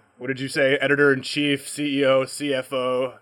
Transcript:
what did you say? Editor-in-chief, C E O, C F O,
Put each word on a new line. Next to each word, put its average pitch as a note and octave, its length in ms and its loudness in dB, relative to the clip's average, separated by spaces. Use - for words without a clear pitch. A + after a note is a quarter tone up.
what B2 80 -14
did B2+ 140 -6
you C3+ 80 -6
say? C#3 280 2
Editor-in-chief, C#3 920 2
C C#3+ 320 -4
E C#3 40 2
O, C3 200 4
C C#3+ 280 -6
F C3 200 -6
O, B2+ 500 -2